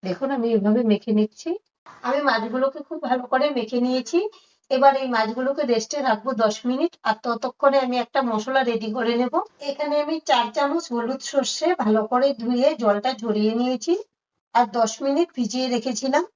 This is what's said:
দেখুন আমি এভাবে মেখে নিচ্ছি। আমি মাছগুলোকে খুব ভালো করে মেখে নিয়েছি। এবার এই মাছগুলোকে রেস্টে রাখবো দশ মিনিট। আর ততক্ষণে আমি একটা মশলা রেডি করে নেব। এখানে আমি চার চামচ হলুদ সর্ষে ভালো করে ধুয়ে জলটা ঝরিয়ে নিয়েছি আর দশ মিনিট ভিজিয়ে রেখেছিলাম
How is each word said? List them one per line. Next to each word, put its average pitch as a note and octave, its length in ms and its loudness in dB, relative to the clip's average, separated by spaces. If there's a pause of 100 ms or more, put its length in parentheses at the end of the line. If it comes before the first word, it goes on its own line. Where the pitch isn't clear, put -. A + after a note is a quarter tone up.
দেখুন F#3+ 280 -4
আমি A#3+ 240 -2
এভাবে G#3+ 260 2 (100)
মেখে G#3 260 0
নিচ্ছি। G#3+ 320 -2 (580)
আমি C4+ 120 0 (100)
মাছগুলোকে B3+ 580 -2
খুব D#4+ 120 -8 (100)
ভালো B3 220 0
করে C4+ 140 2 (120)
মেখে A#3+ 280 -2
নিয়েছি। B3+ 340 0 (520)
এবার C4+ 300 6
এই C4 140 -4
মাছগুলোকে B3+ 560 0
রেস্টে A3+ 260 -2 (100)
রাখবো A3 220 -2 (140)
দশ G#3+ 120 2 (100)
মিনিট। C4+ 260 0 (120)
আর A3 120 0 (100)
ততক্ষণে B3 600 0
আমি B3 100 -2 (100)
একটা - 140 -2 (100)
মশলা B3 340 0
রেডি A3 340 -2
করে A#3 240 0
নেব। B3+ 120 -2 (360)
এখানে D4 320 -2
আমি D4+ 140 -2 (140)
চার B3 240 4
চামচ C#4+ 380 0
হলুদ A#3+ 300 -4 (100)
সর্ষে C#4 360 0 (160)
ভালো G#3+ 240 4
করে B3 200 2 (120)
ধুয়ে A#3+ 280 2 (140)
জলটা G#3 340 2
ঝরিয়ে G#3+ 400 0
নিয়েছি B3+ 380 0 (640)
আর A#3+ 100 6 (120)
দশ A3 140 2 (100)
মিনিট C#4+ 340 2
ভিজিয়ে B3 340 -2
রেখেছিলাম B3+ 540 0 (120)